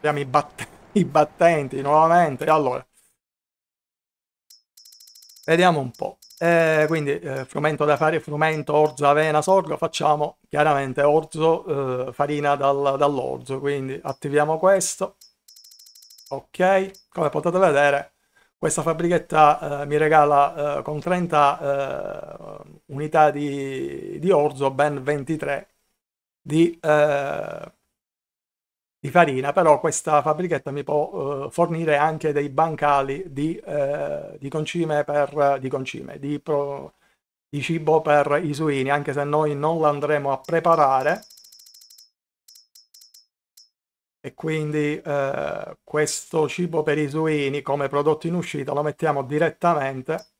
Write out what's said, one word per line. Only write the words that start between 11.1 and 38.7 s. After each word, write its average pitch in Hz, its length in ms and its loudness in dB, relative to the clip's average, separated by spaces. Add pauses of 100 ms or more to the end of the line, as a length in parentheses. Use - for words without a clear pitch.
eh, 123 40 -12
farina 147 420 0
dal, 139 440 0
dall'orzo. 135 640 -2
Quindi 139 420 -4
attiviamo 147 560 0
questo. 185 580 0 (1120)
Ok, 190 640 0 (180)
come 160 220 -2
potete 170 280 -2
vedere, 143 540 2 (460)
questa 156 240 -2
fabbrichetta, 156 1000 2
eh, 143 40 -6
mi 147 100 -2
regala, 147 840 4
eh, 135 40 -6
con 151 180 -6
trenta, 143 1600 -2
eh, - 280 -20
unità 151 420 4
di, 139 880 -8
di 170 120 0
orzo, 143 400 2
ben 139 320 -2
ventitré 143 680 -4 (720)
di, 165 380 2
eh, 143 920 0 (1300)
di 139 60 -6
farina, 143 420 2
però 156 280 6
questa 151 420 0
fabbrichetta 156 480 -2
mi 143 120 -6
può, 143 640 -4
eh, - 40 -10
fornire 160 480 0
anche 156 340 0
dei 143 160 -2
bancali 147 840 0
di, 151 260 -4
eh, 147 800 -4
di 139 100 -10
concime 156 560 -2
per, 143 560 0
di 131 80 -6
concime, 131 500 -8
di 143 220 -6
pro-, 143 540 -6 (560)
di 143 100 -6
cibo 156 400 2
per 147 420 2
i 147 120 -4
suini, 139 360 -2